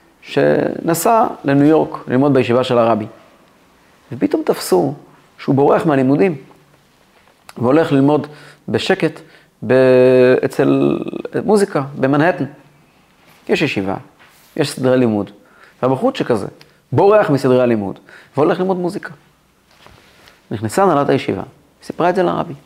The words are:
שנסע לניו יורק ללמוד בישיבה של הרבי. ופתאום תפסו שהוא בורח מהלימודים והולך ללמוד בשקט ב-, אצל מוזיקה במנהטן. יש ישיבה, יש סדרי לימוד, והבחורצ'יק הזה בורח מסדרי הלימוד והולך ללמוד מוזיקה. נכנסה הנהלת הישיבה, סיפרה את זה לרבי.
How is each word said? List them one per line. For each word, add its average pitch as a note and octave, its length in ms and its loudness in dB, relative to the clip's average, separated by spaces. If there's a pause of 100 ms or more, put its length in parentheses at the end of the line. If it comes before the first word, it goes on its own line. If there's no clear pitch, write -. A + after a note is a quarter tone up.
(220)
שנסע E3 1040 0 (180)
לניו C#3+ 220 2
יורק D3+ 420 0
ללמוד C3+ 260 2
בישיבה B2 300 2
של B2 140 0
הרבי. A2+ 280 2 (1080)
ופתאום C#4+ 340 -2
תפסו F3 480 -2 (440)
שהוא - 160 -2
בורח D3+ 320 2
מהלימודים C#3+ 500 2 (1200)
והולך D3 340 0
ללמוד C#3 340 2 (420)
בשקט D#3 520 -2 (460)
ב-, B2+ 680 6 (100)
אצל C#3 540 0 (460)
מוזיקה G3 380 0 (180)
במנהטן. C#3+ 440 0 (1040)
יש G3 140 0
ישיבה, G2 340 -4 (600)
יש D3 140 -2
סדרי B2+ 280 0
לימוד, G#2+ 320 0 (520)
והבחורצ'יק C3+ 480 -2
הזה G2+ 160 -2 (460)
בורח G3+ 380 4
מסדרי B2+ 320 2
הלימוד A2 360 -2 (380)
והולך E3 220 0
ללמוד F#3 180 -2
מוזיקה. F3 340 -8 (1400)
נכנסה A2 320 -4
הנהלת C#3+ 260 2
הישיבה, C3 340 -2 (400)
סיפרה - 280 -4
את F3 40 0
זה F#3+ 80 -2
לרבי. E3+ 320 -4 (120)